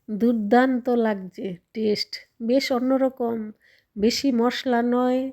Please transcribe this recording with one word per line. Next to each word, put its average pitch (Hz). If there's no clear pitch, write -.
দুর্দান্ত 233
লাগছে 214
টেস্ট, 208
বেশ 247
অন্যরকম, 254
বেশি 240
মশলা 240
নয়, 247